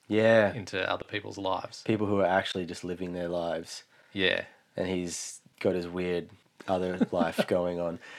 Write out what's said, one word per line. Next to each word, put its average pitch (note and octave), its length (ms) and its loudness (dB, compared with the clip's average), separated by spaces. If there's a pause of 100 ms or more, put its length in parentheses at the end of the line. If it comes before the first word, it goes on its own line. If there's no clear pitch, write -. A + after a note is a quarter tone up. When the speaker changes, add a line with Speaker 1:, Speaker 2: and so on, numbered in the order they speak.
Speaker 1:
Yeah. G#2+ 460 6
Speaker 2:
into G2 360 -4
other F#2+ 140 -2
people's G#2 340 -8
lives. F#2+ 480 -4
Speaker 1:
People G#2+ 220 2
who G2+ 140 2
are F#2 40 6
actually F#2+ 400 2
just E2+ 200 -10
living F2+ 280 -6
their F2 140 -4
lives. E2+ 560 -4 (300)
Speaker 2:
Yeah. F#2 300 2 (320)
Speaker 1:
And F#2 120 0
he's F2+ 520 -4 (200)
got F#2+ 160 2
his F2 120 -2
weird F2 420 -2 (380)
other F#2 400 0
Speaker 2:
<laughs> - 40 -10
Speaker 1:
life E2+ 360 2
going F2 320 0
on. E2+ 200 -4 (200)